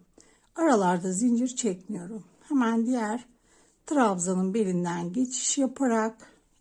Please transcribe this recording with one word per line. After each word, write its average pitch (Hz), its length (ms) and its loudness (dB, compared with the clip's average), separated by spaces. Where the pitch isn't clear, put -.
Aralarda 190 580 2
zincir 233 360 0
çekmiyorum. 190 760 -6
Hemen 226 380 2
diğer 240 400 -2
trabzanın 190 680 2
belinden 175 580 -2
geçiş - 460 -2
yaparak 233 720 0